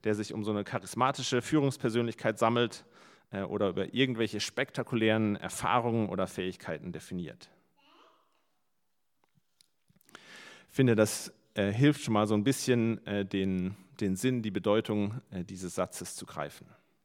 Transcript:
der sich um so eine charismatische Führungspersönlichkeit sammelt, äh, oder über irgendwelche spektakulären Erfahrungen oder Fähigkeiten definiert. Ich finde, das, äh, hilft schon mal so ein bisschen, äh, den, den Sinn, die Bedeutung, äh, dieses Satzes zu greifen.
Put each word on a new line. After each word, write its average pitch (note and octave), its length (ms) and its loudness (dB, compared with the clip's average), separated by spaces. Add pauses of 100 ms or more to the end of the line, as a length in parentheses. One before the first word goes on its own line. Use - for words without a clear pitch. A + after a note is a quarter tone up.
der G#2+ 100 2
sich G#2 180 -6
um G#2 120 -6
so G#2+ 60 -2
eine G#2 140 -2
charismatische B2 760 -2
Führungspersönlichkeit A#2+ 960 0
sammelt, A#2 480 0 (440)
äh, G2 120 -6
oder G2+ 260 0
über F#2+ 240 -4
irgendwelche A2+ 480 0
spektakulären A2 960 0
Erfahrungen A2+ 720 0
oder F#2 180 -2
Fähigkeiten F#2 680 -6
definiert. E2 580 -10 (3250)
Ich - 60 -8
finde, B2+ 180 8
das, - 380 2 (220)
äh, G2+ 160 2
hilft C#3+ 320 4
schon A2 120 0
mal G#2+ 120 6
so G#2+ 80 4
ein G#2 100 4
bisschen, A#2+ 640 2
äh, G2+ 200 -2
den, F#2+ 500 -2 (240)
den F#2+ 160 0
Sinn, B2 260 0
die G#2+ 80 -4
Bedeutung, G#2 680 0 (100)
äh, F2+ 140 -6
dieses F#2 300 -10
Satzes - 420 -6
zu - 80 -12
greifen. - 420 -10 (380)